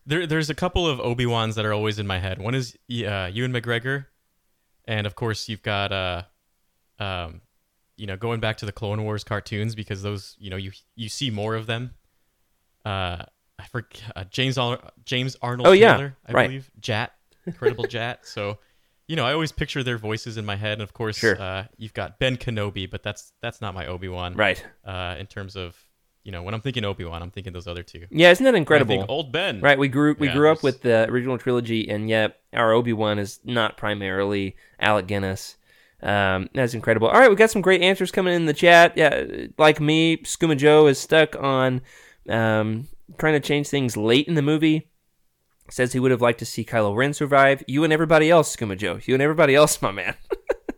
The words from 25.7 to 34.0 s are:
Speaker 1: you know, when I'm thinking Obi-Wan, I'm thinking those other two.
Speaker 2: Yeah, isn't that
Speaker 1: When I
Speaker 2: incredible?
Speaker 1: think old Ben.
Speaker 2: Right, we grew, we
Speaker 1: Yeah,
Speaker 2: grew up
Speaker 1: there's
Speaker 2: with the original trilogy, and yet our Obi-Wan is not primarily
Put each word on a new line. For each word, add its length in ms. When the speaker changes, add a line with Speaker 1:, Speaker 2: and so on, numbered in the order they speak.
Speaker 1:
you 80
know, 100
when 100
I'm 80
thinking 220
Obi-Wan, 380
I'm 100
thinking 220
those 140
other 160
two. 260
Speaker 2:
Yeah, 220
isn't 120
that 60
Speaker 1:
When 60
I 40
Speaker 2:
incredible? 380
Speaker 1:
think 120
old 220
Ben. 300
Speaker 2:
Right, 180
we 80
grew, 320
we 80
Speaker 1:
Yeah, 60
Speaker 2:
grew 180
up 80
Speaker 1:
there's 140
Speaker 2:
with 80
the 260
original 300
trilogy, 500
and 220
yet 320
our 220
Obi-Wan 460
is 260
not 320
primarily 800